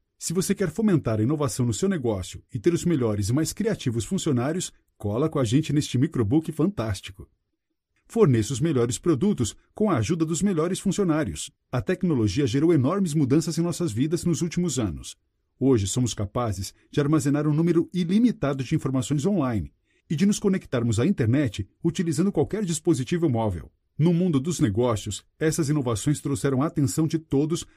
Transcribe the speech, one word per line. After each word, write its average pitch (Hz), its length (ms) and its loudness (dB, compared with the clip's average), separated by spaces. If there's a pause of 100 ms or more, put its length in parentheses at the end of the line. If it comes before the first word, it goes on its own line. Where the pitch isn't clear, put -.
(160)
Se - 160 -8
você 190 220 0
quer 185 160 -2
fomentar 151 480 2
a 107 60 2
inovação 139 420 0
no 117 80 0
seu 196 140 -2
negócio 117 560 -4 (100)
e 120 60 -6
ter 170 120 4
os 170 120 -2
melhores 110 460 0
e - 20 2
mais 156 200 0
criativos 147 520 -2
funcionários, 160 680 -2 (240)
cola 117 320 -2
com 151 120 -2
a 135 40 0
gente 135 280 0
neste 143 260 0
microbook 143 540 0
fantástico. 135 760 -4 (760)
Forneça 139 480 4
os 117 80 -4
melhores 123 380 0
produtos 160 580 0 (180)
com 214 160 0
a 156 60 2
ajuda 156 300 0
dos 165 160 -2
melhores 185 360 0
funcionários. 160 720 -2 (200)
A 127 100 -2
tecnologia 143 680 0
gerou 139 240 2
enormes 160 440 2
mudanças 156 420 2
em 165 60 0
nossas 170 280 -2
vidas 156 320 -2
nos 165 200 0
últimos 170 360 -2
anos. 82 380 -4 (420)
Hoje 123 280 4
somos 123 260 0
capazes 104 600 -6 (160)
de 147 100 -2
armazenar 143 460 2
um 147 80 2
número 165 360 2
ilimitado 175 720 0
de 123 120 -2
informações 143 500 -2
online 127 480 -2 (380)
e 156 60 -2
de 180 100 2
nos 202 120 2
conectarmos 120 640 0
à 131 60 2
internet 127 600 0 (160)
utilizando 170 480 0
qualquer 185 360 -2
dispositivo 165 640 0
móvel. 110 420 -2 (240)
No 165 160 4
mundo 170 260 2
dos 151 220 -2
negócios, 110 640 0 (140)
essas 156 320 0
inovações 135 500 0
trouxeram 135 400 -2
a 147 60 0
atenção 160 400 0
de 160 120 -2
todos 156 460 0 (120)